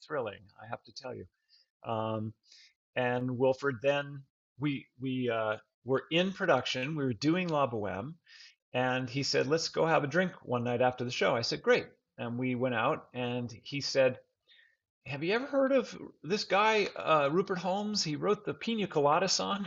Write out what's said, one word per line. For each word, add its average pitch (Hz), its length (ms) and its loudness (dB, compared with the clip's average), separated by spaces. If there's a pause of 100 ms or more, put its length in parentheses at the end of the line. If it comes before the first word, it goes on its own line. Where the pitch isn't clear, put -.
thrilling, 113 380 -6 (180)
I 107 80 -18
have 113 180 -10
to 110 60 -20
tell 127 220 -12
you. 98 120 -12 (600)
Um, 110 460 -4 (640)
and 123 420 0
Wilfrid 131 460 2
then, 143 400 0 (340)
we, 139 300 -2 (120)
we, 127 300 -2
uh, 110 280 0 (280)
were 131 240 0
in 180 220 2
production. 147 640 0
We 143 100 0
were 127 80 0
doing 165 340 2
La 143 220 2
Boheme, 107 460 -4 (580)
and 127 360 0
he 139 140 -4
said, 135 240 0
"Let's 160 200 0
go 160 180 0
have 147 200 2
a - 20 -4
drink 175 240 0 (120)
one 120 200 -2
night 120 180 0
after 123 220 2
the 120 80 -4
show." 170 240 2
I 117 60 0
said, 147 200 -4
"Great." 240 260 2 (300)
And 120 200 -6
we 127 180 -2
went 123 200 0
out, 131 380 0
and 123 380 -4
he 139 300 -10
said, 131 360 2 (880)
"Have 139 200 -6
you 190 80 0
ever 247 120 -2
heard 269 280 2
of 240 200 2 (300)
this 190 220 -2
guy, 208 400 4 (100)
uh, 151 380 4
Rupert 190 240 0
Holmes? 202 440 -2
He 151 140 -2
wrote 196 300 0
the 147 80 -4
Pina 214 340 -2
Colada 156 400 4
song." 190 400 -2